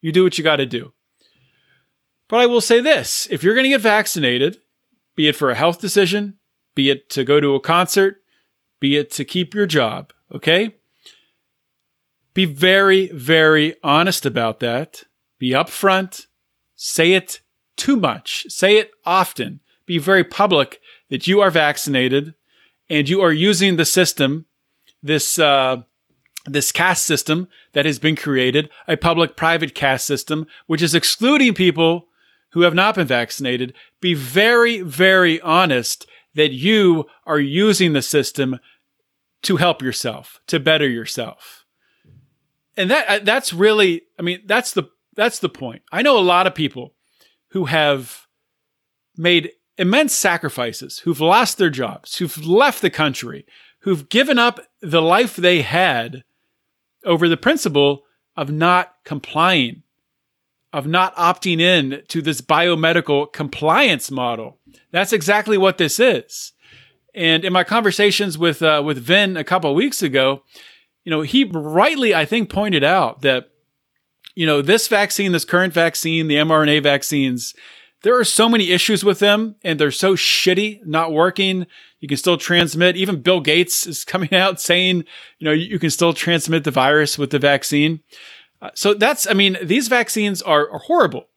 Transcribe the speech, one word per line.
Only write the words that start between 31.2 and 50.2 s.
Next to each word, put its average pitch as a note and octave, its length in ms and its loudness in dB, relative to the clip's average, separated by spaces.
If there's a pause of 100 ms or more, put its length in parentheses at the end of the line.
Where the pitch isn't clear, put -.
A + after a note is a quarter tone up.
people E3+ 560 0 (400)
who E3+ 120 0
have F3 120 4
not G3+ 220 2
been E3+ 120 -2
vaccinated. B2 640 -4 (280)
Be F3+ 120 0
very, G#3+ 680 2
very F3 600 2
honest D#3+ 640 0 (300)
that D3+ 160 2
you E3+ 540 2 (200)
are D3+ 140 -2
using F3+ 540 2
the C#3 80 0
system C3 580 -2 (840)
to F#3 160 0
help E3+ 240 0
yourself, A#2+ 680 -8
to E3 120 -2
better D3+ 280 0
yourself. A2+ 800 -10 (1120)
And F#3+ 160 -2
that, C4+ 160 0
uh, G3+ 160 0
that's G#3+ 300 -2
really, G3 500 2 (160)
I - 20 -8
mean, F3+ 240 -6
that's A3+ 280 -2
the, D#3+ 160 -4 (260)
that's A3+ 240 -2
the F#3 100 -4
point. - 320 -14 (100)
I E3 100 -4
know C4+ 160 2
a - 20 4
lot F3+ 260 2
of F3+ 80 -2
people C3+ 400 -8 (580)
who F#3+ 140 -2
have C#3 600 -2 (880)
made E3+ 360 0 (260)
immense A3+ 360 0
sacrifices, C#3 840 -4